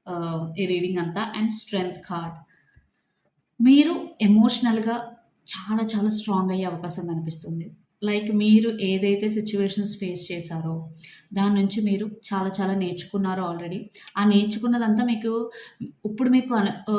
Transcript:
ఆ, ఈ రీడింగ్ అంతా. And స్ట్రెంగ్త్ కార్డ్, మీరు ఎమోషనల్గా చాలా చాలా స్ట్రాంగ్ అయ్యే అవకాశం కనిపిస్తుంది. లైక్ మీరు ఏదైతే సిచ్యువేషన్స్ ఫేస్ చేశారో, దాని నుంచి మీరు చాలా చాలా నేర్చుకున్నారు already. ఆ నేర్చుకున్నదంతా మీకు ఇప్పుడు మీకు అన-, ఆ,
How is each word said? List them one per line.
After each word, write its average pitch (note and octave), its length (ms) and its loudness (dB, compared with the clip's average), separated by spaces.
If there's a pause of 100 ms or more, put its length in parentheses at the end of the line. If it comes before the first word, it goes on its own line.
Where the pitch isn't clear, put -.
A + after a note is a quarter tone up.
ఆ, F3+ 60 -8 (460)
ఈ F#3+ 60 0
రీడింగ్ F3+ 320 0
అంతా. F3+ 440 -4
And A3 100 2
స్ట్రెంగ్త్ F3+ 540 -4
కార్డ్, E3 300 -8 (1300)
మీరు C#4+ 440 6 (140)
ఎమోషనల్గా G#3+ 920 4 (420)
చాలా G#3+ 420 -2
చాలా G#3 140 2
స్ట్రాంగ్ F#3+ 420 -2
అయ్యే F#3 140 -2
అవకాశం E3+ 420 -8
కనిపిస్తుంది. E3 640 -8 (320)
లైక్ G#3 320 -2
మీరు G#3+ 340 6 (140)
ఏదైతే G3+ 460 0
సిచ్యువేషన్స్ G3+ 680 -2
ఫేస్ F3 300 -8
చేశారో, E3 480 -8 (600)
దాని G3 220 2
నుంచి G3 260 2
మీరు G3+ 240 0 (180)
చాలా F#3+ 280 -4
చాలా F#3+ 240 -2
నేర్చుకున్నారు F#3 680 -4
already. F3 360 -6 (360)
ఆ G3+ 100 0
నేర్చుకున్నదంతా G#3+ 800 4
మీకు A3+ 260 0 (760)
ఇప్పుడు A3+ 240 0
మీకు B3+ 240 4
అన-, G3+ 220 2 (100)
ఆ, G#3 140 0